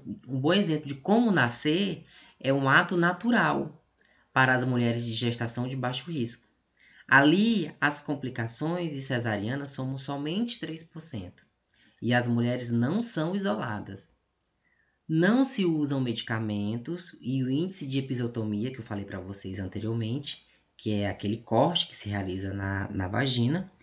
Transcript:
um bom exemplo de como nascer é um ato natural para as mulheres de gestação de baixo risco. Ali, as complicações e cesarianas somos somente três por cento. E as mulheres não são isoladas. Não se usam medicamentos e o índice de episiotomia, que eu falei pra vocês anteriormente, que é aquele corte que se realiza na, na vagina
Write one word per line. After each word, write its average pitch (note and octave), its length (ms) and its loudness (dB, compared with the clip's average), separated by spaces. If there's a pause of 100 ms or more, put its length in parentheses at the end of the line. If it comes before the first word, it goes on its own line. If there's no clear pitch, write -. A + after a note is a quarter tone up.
(260)
um C3 140 -4
bom D3+ 120 4
exemplo E3 360 2
de C#3+ 60 -6
como A3 360 2
nascer D#3+ 760 2 (360)
é C3+ 120 2
um C#3 160 2
ato F3 280 4
natural E3+ 880 0 (480)
para C3 220 4
as B2+ 100 2
mulheres A#2+ 400 2
de A#2 80 -4
gestação A#2 560 0
de C3+ 60 -6
baixo B2+ 340 -4
risco. C#3 380 -4 (640)
Ali, E3+ 680 6
as C#3+ 180 0
complicações D3 960 -2
e C3+ 100 -6
cesarianas A#2+ 680 -2
somos C3+ 300 -4
somente D#3 580 -2
três D#3+ 240 -8
por - 160 -14
cento. - 420 -8 (580)
E A#2 140 0
as A#2+ 140 2
mulheres A#2+ 420 0
não C3 320 2
são E3+ 320 -2
isoladas. D3 800 -4 (960)
Não F#3+ 360 4
se G3+ 200 2
usam D3 360 0
medicamentos A2+ 1200 -4
e C3+ 220 -2
o B2+ 80 0
índice D3+ 380 -2
de C3+ 100 -2
episiotomia, A#2 720 -2
que C3 80 -10
eu A2 60 -12
falei G2+ 220 -8
pra G2 120 -8
vocês F#2+ 400 -6
anteriormente, A2 880 -4 (300)
que G#2+ 160 -4
é G2+ 160 0
aquele G#2 300 -4
corte D3+ 500 2
que - 80 -12
se G2 140 -6
realiza F#2+ 420 -4
na, G2 380 -4
na F#2+ 180 -2
vagina B2+ 600 0 (140)